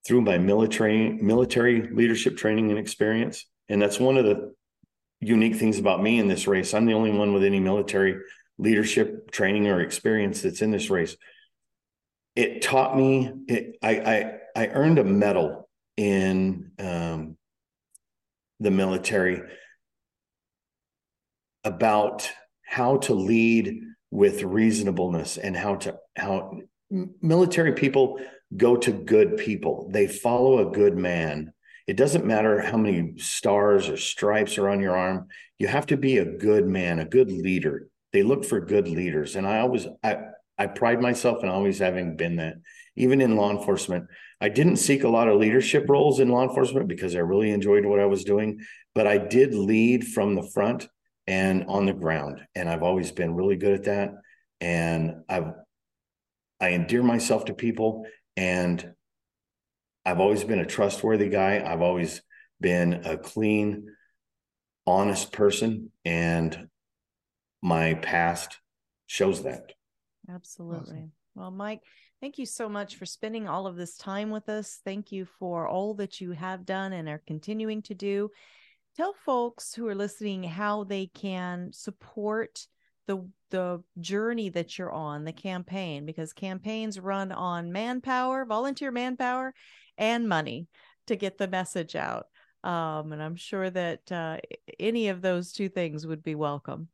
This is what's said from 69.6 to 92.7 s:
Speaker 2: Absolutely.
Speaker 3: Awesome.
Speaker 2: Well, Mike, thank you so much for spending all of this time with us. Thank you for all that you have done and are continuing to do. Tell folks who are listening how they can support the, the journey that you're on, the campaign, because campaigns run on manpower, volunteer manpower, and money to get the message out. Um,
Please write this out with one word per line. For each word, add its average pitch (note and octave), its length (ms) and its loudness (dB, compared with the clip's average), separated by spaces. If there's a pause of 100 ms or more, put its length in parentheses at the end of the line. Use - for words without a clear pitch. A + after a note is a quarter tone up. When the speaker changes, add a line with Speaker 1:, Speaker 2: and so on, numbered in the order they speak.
Speaker 2:
Absolutely. E3+ 500 -16
Speaker 3:
Awesome. D#3+ 320 -18 (220)
Speaker 2:
Well, F#3 160 -16
Mike, G#3 300 -12 (400)
thank C#4+ 180 -14
you C4 80 -10
so A3+ 220 -12
much G3+ 280 -12
for - 100 -18
spending A3 420 -12
all F#3 180 -8
of F3 100 -12
this F3 200 -14
time G3+ 340 -10
with G#3+ 180 -10
us. G#3+ 360 -12
Thank G3 280 -12
you F#3 140 -10 (120)
for F3 300 -8
all G3+ 260 -6
that G3 260 -10
you F3+ 120 -10
have F#3 320 -12
done F#3+ 280 -8
and D#3+ 160 -10
are D#3 180 -10
continuing G#3+ 560 -8
to G#3 120 -14
do. G3+ 360 -6 (640)
Tell F#4+ 180 -6 (100)
folks A#3+ 500 -6
who A#3 140 -10
are G3+ 60 -6
listening G3+ 480 -8
how G#3 420 -6
they F#3+ 220 -8
can F3+ 640 -10
support - 920 -10 (400)
the, F#3+ 200 -8 (240)
the F3+ 320 -6 (160)
journey G3+ 520 -6
that E3 260 -8
you're F3+ 160 -10
on, D3+ 320 -8
the D#3+ 80 -10
campaign, F3+ 720 -10
because D#3+ 300 -12
campaigns G3 680 -10
run G3 320 -6
on F3 400 -6
manpower, B3+ 720 -4
volunteer C4 460 -6
manpower, B3+ 640 -6 (420)
and A#3 320 -2
money D#3 380 -4 (400)
to A3 100 -4
get G3 220 -8
the G3 100 -4
message F3+ 480 -8
out. - 300 -8 (380)
Um, D#3 480 -6